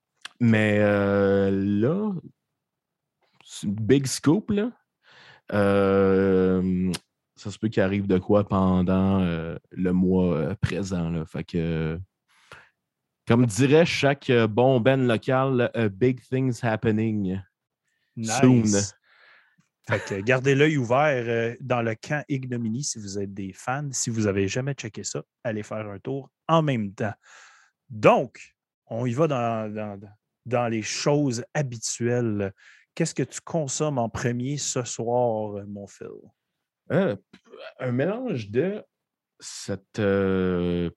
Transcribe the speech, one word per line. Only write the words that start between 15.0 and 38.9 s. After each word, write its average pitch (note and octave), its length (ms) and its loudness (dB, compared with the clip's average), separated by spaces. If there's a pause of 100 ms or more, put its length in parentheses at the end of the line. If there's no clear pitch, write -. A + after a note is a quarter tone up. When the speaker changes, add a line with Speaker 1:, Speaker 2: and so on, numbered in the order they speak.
Speaker 1:
local, C3 720 0
euh, A2+ 120 0
big A#2 320 0
things C3 440 -2
happening G#2+ 760 0 (760)
Speaker 2:
Nice. A2+ 240 -2
Speaker 1:
soon. B2+ 240 6 (1200)
Speaker 2:
Fait A2+ 180 -2
que G2 160 -6
gardez B2+ 340 2
l'œil D3+ 220 4
ouvert, B2+ 520 0
euh, A#2 320 -2
dans B2 220 -2
le A2+ 120 -2
camp D3 340 -6
Ignominy B2+ 540 -4
si C#3 160 -8
vous G2+ 200 -10
êtes G2 140 -6
des F#2+ 200 -10
fans. C#3 400 -6
Si - 180 -6
vous A2 160 0
avez G2 220 0
jamais C3 240 -4
checké G#2+ 320 -12
ça, - 180 -8 (220)
allez G#2+ 180 -4
faire G#2+ 260 -8
un G2+ 100 -12
tour C3+ 320 -10 (180)
en D#3+ 140 4
même A2+ 320 -2
temps. G#2+ 200 -6 (720)
Donc, C3 680 0 (300)
on A#2 200 -6
y A#2+ 60 -2
va D3+ 160 0
dans, A2+ 440 -4
dans, G#2+ 280 -10 (460)
dans A#2+ 220 -2
les A2+ 140 -4
choses C#3+ 600 -2 (100)
habituelles. A#2 1000 -2 (420)
Qu'est-ce D#3+ 200 -4
que D3 80 -2
tu - 180 -8
consommes D3+ 580 -4
en A2+ 100 -2
premier B2 480 -4
ce - 260 -6
soir, A2+ 840 -4
mon G2+ 180 -12
Phil ? - 220 -18 (840)
Speaker 1:
Euh, D#3+ 240 0 (640)
un B2+ 140 -4
mélange D3+ 580 -4
de F3 320 -2 (580)